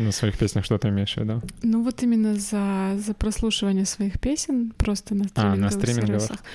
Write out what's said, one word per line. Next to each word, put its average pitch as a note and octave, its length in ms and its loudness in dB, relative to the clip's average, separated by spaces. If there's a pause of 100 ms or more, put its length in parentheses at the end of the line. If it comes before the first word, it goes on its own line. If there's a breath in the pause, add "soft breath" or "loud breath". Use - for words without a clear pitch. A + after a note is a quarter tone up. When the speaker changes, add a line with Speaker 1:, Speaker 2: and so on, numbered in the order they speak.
Speaker 1:
На G#2 80 2
своих - 260 0
песнях G2+ 260 0
что G#2+ 140 2
ты - 100 0
имеешь G2 260 0
в A#2+ 60 -4
виду? A2 200 -2 (220)
Speaker 2:
Ну, A3+ 200 2
вот A#3+ 220 -2
именно A3 320 2
за, G3 680 -2
за G#3 100 -4
прослушивание G3+ 720 0
своих G3 340 -2
песен B3 560 -2
просто G#3 380 0
на G3+ 100 0 (100)
Speaker 1:
А, G2 220 4
на G2+ 140 4
Speaker 2:
стриминговых - 20 0
Speaker 1:
стриминговых. G#2+ 500 2
Speaker 2:
сервисах. - 160 -4 (160 loud breath)